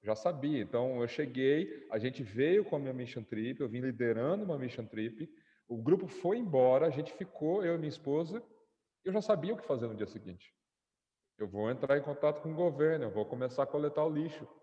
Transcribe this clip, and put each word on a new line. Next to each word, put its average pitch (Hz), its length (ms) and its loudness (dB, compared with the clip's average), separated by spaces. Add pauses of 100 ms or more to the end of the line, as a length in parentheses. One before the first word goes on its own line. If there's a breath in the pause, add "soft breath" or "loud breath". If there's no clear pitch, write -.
já 107 140 2
sabia. 147 440 0
Então, 123 400 0
eu 120 60 2
cheguei, 131 840 0
a 110 60 0
gente 127 260 -4
veio 143 400 2
com - 100 -2
a 147 60 -2
minha 131 140 -6
mission 123 280 -8
trip, 117 380 -4
eu 135 80 -2
vim 120 120 -6
liderando 123 640 2
uma 170 160 -2
mission 120 280 -6
trip, 110 440 -6 (380 soft breath)
o 120 120 -6
grupo 180 280 4
foi 196 300 -2
embora, 139 480 6
a 160 40 6
gente 147 220 -4
ficou, 180 520 -2
eu 170 120 2
e - 20 -2
minha 156 100 -2
esposa, 160 540 -2 (640)
e 185 40 -2
eu 185 40 -2
já 214 80 2
sabia 196 340 2
o - 20 -4
que - 100 -12
fazer 120 200 0
no 110 80 -4
dia 101 120 -2
seguinte. - 460 -14 (880)
Eu 107 80 -4
vou 104 240 -2
entrar 131 260 2
em 143 60 0
contato 147 400 0
com 160 80 -6
o 156 60 -6
governo, 156 480 2
eu 107 60 -2
vou 104 160 0
começar 127 360 -2
a 139 40 2
coletar 147 380 0
o 165 60 2
lixo. 151 380 -4 (140)